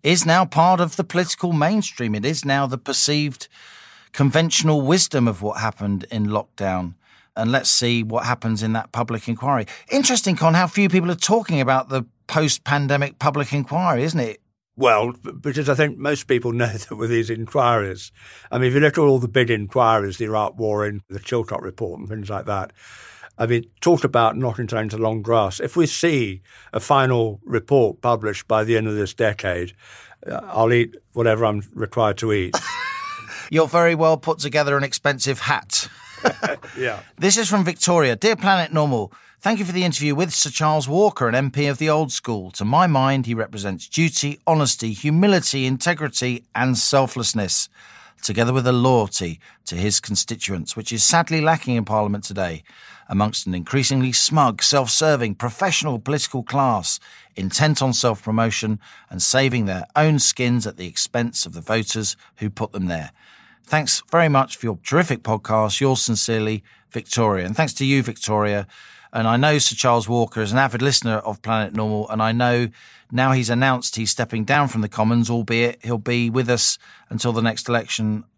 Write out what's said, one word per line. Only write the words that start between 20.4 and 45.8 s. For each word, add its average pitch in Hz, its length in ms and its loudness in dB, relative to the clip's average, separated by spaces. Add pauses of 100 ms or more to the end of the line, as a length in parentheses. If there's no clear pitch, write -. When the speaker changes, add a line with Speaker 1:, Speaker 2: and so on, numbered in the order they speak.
Speaker 2:
War, 104 280 0
in 104 220 -6
the 98 120 -12
Chilcot 117 400 -4
Report 95 400 -10
and - 80 -12
things 104 220 -10
like 101 160 -6
that, 98 260 -4 (640)
I 117 100 0
mean, 117 180 0 (160)
talk 170 240 4
about 113 320 2
not 120 220 -4
entering 113 260 -4
into 107 120 -6
long 110 260 -2
grass. 107 380 0
If - 160 -4
we 170 100 4
see 123 540 -2 (320)
a 113 80 -2
final 123 640 2
report 120 560 2
published 107 480 -2
by 110 160 2
the 113 120 2
end 110 120 0
of 107 60 -2
this 101 180 -2
decade, 95 640 -2 (520)
uh, - 180 -6
I'll 113 280 2
eat 117 240 2 (160)
whatever 117 320 2
I'm 104 180 0 (120)
required 107 440 -2
to 110 140 -2
eat. 95 240 -2 (480)
<laughs> - 460 -14
Speaker 1:
You're 156 180 2
very 170 260 4
well 160 220 4
put 160 220 -4
together, 143 380 0
an 139 80 0
expensive 135 560 -2
hat. - 520 -2
<laughs> - 60 -20 (800)
Speaker 2:
Yeah. 117 240 -4 (180)
Speaker 1:
This 196 200 4
is 214 100 0
from 196 160 2
Victoria. 165 500 2
"Dear 208 220 2
Planet 180 380 0
Normal, 139 360 0 (300)
thank 214 180 0
you 202 60 -2
for 175 80 -6
the 180 120 0
interview 147 300 0
with 147 200 0
Sir - 160 0
Charles 156 360 0
Walker, 165 420 2
an 113 60 0
M 135 160 2
P 143 160 0
of 139 120 -2
the 156 100 0
old 151 240 2
school. 98 400 -6
To 101 120 -6
my 151 220 4
mind, 135 380 2
he 117 100 -4
represents 101 540 -6
duty, 147 580 -2
honesty, 139 460 0
humility, 156 720 2
integrity 131 800 -2 (100)